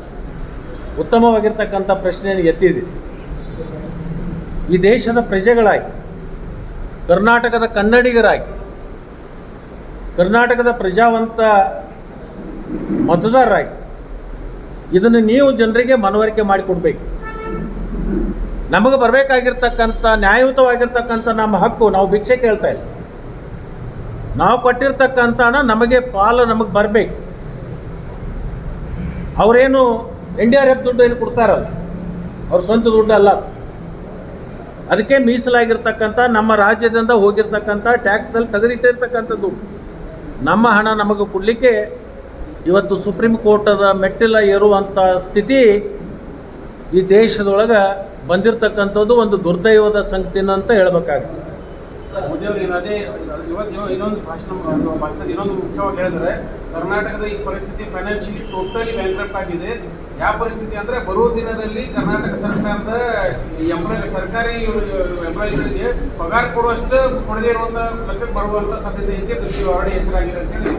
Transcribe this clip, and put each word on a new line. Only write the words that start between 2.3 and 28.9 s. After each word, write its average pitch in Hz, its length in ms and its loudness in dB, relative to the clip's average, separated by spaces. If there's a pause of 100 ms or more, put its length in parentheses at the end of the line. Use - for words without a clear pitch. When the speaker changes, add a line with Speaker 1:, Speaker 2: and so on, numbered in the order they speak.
Speaker 1:
ಎತ್ತಿದ್ದೀರಿ. 165 480 2 (1800)
ಈ 175 80 2
ದೇಶದ 233 380 2
ಪ್ರಜೆಗಳಾಗಿ, 202 720 2 (1160)
ಕರ್ನಾಟಕದ 226 560 4 (100)
ಕನ್ನಡಿಗರಾಗಿ, 220 840 4 (1600)
ಕರ್ನಾಟಕದ 240 560 4
ಪ್ರಜಾವಂತ 226 680 2 (1700)
ಮತದಾರರಾಗಿ 208 640 2 (1200)
ಇದನ್ನು 233 220 6
ನೀವು 254 340 6
ಜನರಿಗೆ 233 420 4
ಮನವರಿಕೆ 214 480 2
ಮಾಡಿಕೊಡ್ಬೇಕು. 190 600 0 (1700)
ನಮಗೆ 233 260 4
ಬರಬೇಕಾಗಿರ್ತಕ್ಕಂಥ 247 1160 2
ನ್ಯಾಯಯುತವಾಗಿರ್ತಕ್ಕಂಥ 240 1120 2
ನಮ್ಮ 214 280 0
ಹಕ್ಕು, 226 340 4
ನಾವು 190 200 2
ಭಿಕ್ಷೆ 208 260 2
ಕೇಳ್ತಾ 208 320 0
ಇಲ್ಲ. 120 120 -4 (1600)
ನಾವು 196 240 4
ಕೊಟ್ಟಿರ್ತಕ್ಕಂಥ 254 800 2
ಹಣ 240 240 4
ನಮಗೆ 233 360 4
ಪಾಲು 240 440 2
ನಮಗೆ 220 280 0
ಬರಬೇಕು. 208 420 2 (2250)